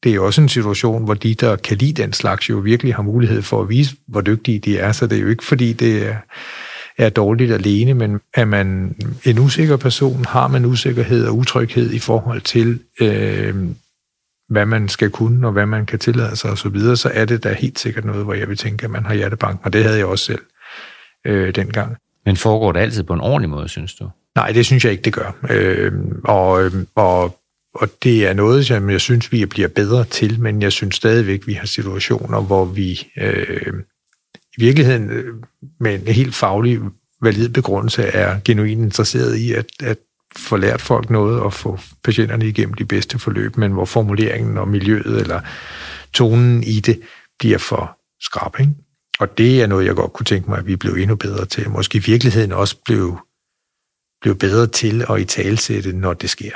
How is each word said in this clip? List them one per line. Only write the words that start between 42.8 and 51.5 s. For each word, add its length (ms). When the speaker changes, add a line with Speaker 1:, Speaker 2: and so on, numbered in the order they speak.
Speaker 1:
bedste 340
forløb, 380
men 160
hvor 120
formuleringen 760
og 100
miljøet 520
eller 200
tonen 500
i 180
det 200
bliver 200
for 400
skrap, 400
ikke? 120
Og 200
det 240
er 40
noget, 200
jeg 80
godt 180
kunne 140
tænke 240
mig, 80
at 80
vi 100
blev 180
endnu 220
bedre 300
til. 240